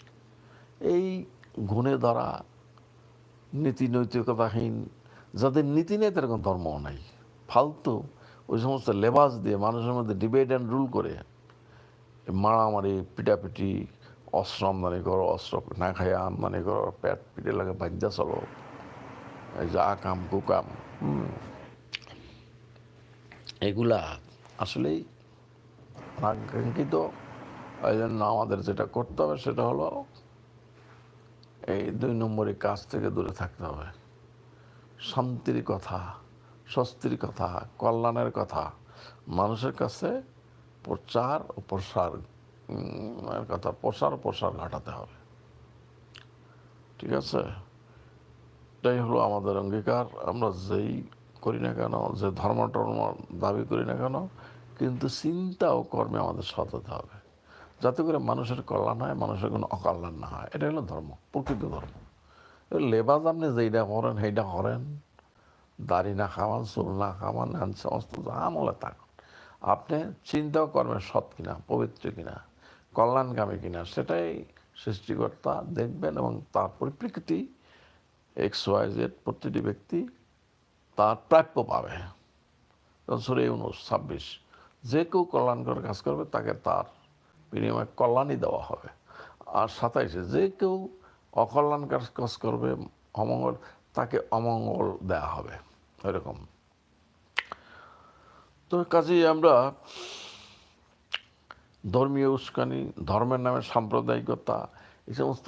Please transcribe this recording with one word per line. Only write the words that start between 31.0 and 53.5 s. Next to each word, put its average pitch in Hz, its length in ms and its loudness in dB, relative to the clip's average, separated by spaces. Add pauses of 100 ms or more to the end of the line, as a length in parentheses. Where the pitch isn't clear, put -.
এই 98 240 0
দুই 120 220 0
নম্বরই 110 420 0
কাজ 101 320 -2
থেকে 104 220 -2
দূরে 95 220 -2
থাকতে - 320 -8
হবে। 76 240 -8 (1120)
শান্তির 123 640 -2
কথা, 95 360 -4 (680)
স্বস্তির 123 500 -2
কথা, - 320 -4 (280)
কল্যাণের 117 540 2
কথা - 320 -2 (640)
মানুষের 107 460 0
কাছে - 360 -2 (720)
প্রচার 120 540 -2 (200)
ও - 20 -10 (100)
প্রসার, 95 420 -2 (580)
উম, 107 460 -6 (200)
এর 113 140 -4
কথা 95 220 -2
প্রসার 120 420 0
ও 131 40 -6
প্রসার - 340 -2
ঘটাতে 87 400 -8
হবে। - 260 -14 (1800)
ঠিক - 160 -4
আছে? - 280 0 (1300)
এটাই 123 260 2
হলো 120 200 2
আমাদের 104 380 2
অঙ্গীকার। 107 480 0 (240)
আমরা 113 200 0 (180)
যেই 101 240 0 (500)
করি 117 180 -2
না 120 140 0
কেন, 113 200 -2 (200)
যে 98 180 -2
ধর্ম 110 360 0
টর্ম 110 300 0 (420)
দাবি 104 260 0